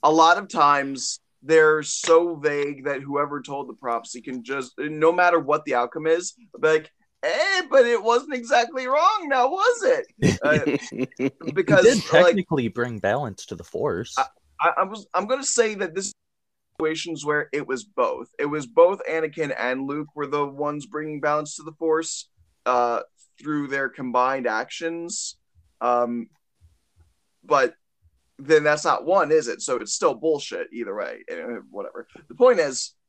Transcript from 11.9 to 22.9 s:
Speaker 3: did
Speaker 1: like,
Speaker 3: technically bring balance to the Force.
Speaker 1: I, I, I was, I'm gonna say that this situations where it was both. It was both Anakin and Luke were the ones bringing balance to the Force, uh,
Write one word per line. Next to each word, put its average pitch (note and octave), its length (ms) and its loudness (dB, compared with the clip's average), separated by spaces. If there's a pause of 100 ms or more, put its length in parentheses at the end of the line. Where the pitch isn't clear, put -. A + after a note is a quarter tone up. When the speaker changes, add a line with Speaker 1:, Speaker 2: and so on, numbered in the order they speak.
Speaker 3:
did - 80 -6
Speaker 1:
like, F3 140 8
Speaker 3:
technically E3 420 2
bring A#2+ 320 -4
balance G#2+ 460 -2
to - 100 -10
the F2 80 -16
Force. A2+ 540 -6
Speaker 1:
I, C3 80 0 (340)
I, E3 180 2
I F3 60 0
was, G3 300 -12
I'm F#3 120 -2
gonna C4 180 -2
say A3 300 0
that F#3+ 200 -6
this G3 180 -8 (680)
situations D#3 460 -4
where D3 280 -2
it C#3+ 140 -4
was A#2+ 180 -6
both. B2 440 -4 (100)
It C#3+ 80 -2
was D3 200 -6
both E3+ 420 4
Anakin D#3 500 -4
and B2+ 280 -4
Luke D3+ 280 -8
were D3 120 -6
the D3 200 -2
ones D3 400 -6
bringing D3+ 340 -8
balance D3+ 360 -2
to D#3+ 80 -16
the D#3 80 -16
Force, D#3+ 580 -2 (340)
uh, A#2+ 360 0 (380)